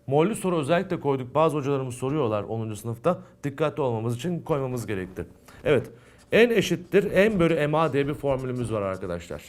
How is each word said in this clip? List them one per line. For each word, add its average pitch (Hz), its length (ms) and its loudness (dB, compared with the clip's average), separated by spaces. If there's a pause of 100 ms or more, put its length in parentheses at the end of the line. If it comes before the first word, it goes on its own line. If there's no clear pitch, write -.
Mollü 160 300 2
soru 175 220 -2
özellikle 170 420 0
koyduk. 131 340 -2
Bazı 151 220 4
hocalarımız 135 380 -2
soruyorlar 123 480 0
onuncu 110 340 -6
sınıfta. 117 420 -2 (260)
Dikkatli 147 380 -2
olmamız 117 340 0
için 170 260 -4
koymamız 127 440 -4
gerekti. 92 400 -6 (380)
Evet. 131 260 2 (420)
N 226 220 6
eşittir 170 500 2 (260)
M 196 100 2
bölü 160 280 4
M 151 100 0
A 156 140 2
diye 139 160 2
bir 147 60 -2
formülümüz 127 580 -2
var 107 100 0
arkadaşlar. 90 680 -6